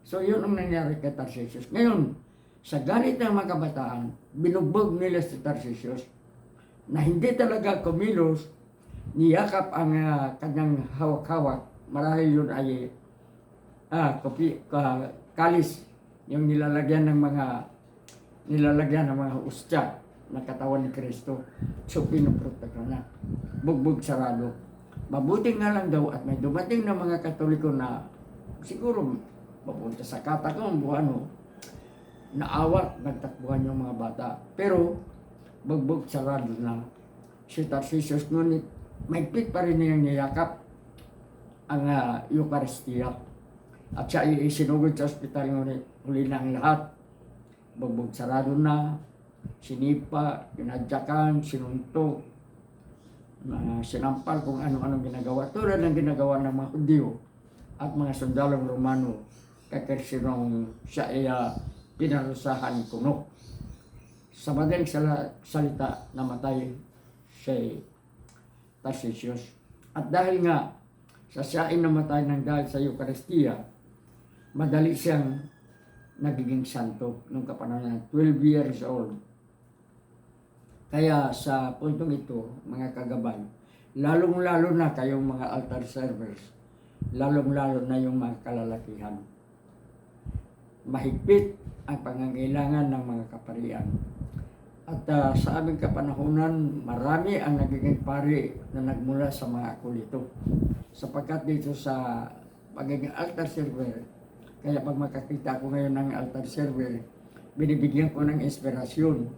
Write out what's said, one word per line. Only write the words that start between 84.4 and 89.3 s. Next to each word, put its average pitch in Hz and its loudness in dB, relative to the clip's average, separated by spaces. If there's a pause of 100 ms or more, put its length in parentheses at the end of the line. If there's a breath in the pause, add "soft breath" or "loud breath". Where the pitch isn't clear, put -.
na 160 4
kayong 135 0
mga 131 -6
altar 123 -4
servers, 113 -6 (720 loud breath)
lalong-lalo 135 2
na 131 2
yung 131 0
mga 120 -4
kalalakihan, 113 -8 (1700)